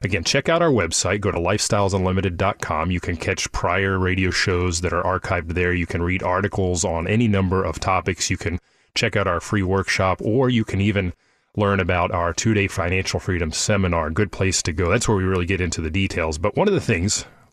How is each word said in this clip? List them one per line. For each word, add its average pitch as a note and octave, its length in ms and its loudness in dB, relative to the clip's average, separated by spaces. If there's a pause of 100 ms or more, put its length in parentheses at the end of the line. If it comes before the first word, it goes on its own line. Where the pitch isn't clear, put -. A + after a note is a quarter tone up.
Again, F2+ 240 -2
check - 240 0
out E3+ 140 4
our E3+ 80 4
website. F#2+ 500 2
Go G2 120 0
to F2 60 -2
lifestylesunlimited F#2 960 0
dot G2 240 0
com. E2 300 -2
You F2 100 0
can F2 160 -6
catch - 340 -4
prior F#2+ 480 0
radio F#2 320 2
shows F2+ 520 0
that E2+ 100 0
are F2 100 0
archived F2 520 -2
there. F2+ 180 2
You F2 140 -2
can E2+ 160 -4
read F#2 200 -2
articles F#2 640 0
on E2+ 240 -2
any A2 200 4
number F#2+ 360 2
of F2+ 160 -4
topics. F#2 500 -2
You F2+ 60 -2
can E2+ 240 -4 (340)
check A2+ 220 0
out G2 100 2
our F2 140 0
free G#2 220 0
workshop, F#2 600 0
or B2+ 260 2
you A#2 160 2
can F#2+ 160 -2
even G2 320 2 (440)
learn G2+ 240 2
about F2+ 320 2
our E2+ 200 0
two-day G2+ 360 2
financial F#2 500 -2
freedom E2+ 320 -2
seminar. E2+ 600 0
Good F#2 200 -2
place - 320 -2
to F2+ 100 -2
go. E2+ 160 0
That's A2+ 200 2
where G#2+ 80 4
we F#2+ 80 0
really F#2 220 0
get F#2 140 0
into F2 200 -2
the D#2+ 100 -4
details. E2 480 -2
But G2+ 180 -2
one F#3+ 120 4
of G3 60 2
the C#3+ 60 0
things, G2 440 -2 (280)